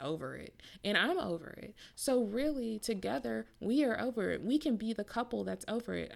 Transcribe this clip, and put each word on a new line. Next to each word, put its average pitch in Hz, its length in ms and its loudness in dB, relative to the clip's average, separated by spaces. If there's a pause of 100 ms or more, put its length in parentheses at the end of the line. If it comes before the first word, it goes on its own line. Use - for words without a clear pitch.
over 139 320 -4
it. - 260 -14 (220)
And 202 160 2
I'm 311 220 4
over 175 300 -2
it. - 260 -12 (180)
So 247 300 4
really, 233 560 0
together, 220 680 -2 (140)
we 269 240 4
are 226 160 2
over 220 320 0
it. - 100 -2
We 247 160 2
can 294 180 4
be 220 160 -2
the 208 120 -2
couple 233 400 -2
that's 190 240 -4
over 214 260 -2
it. 170 220 -2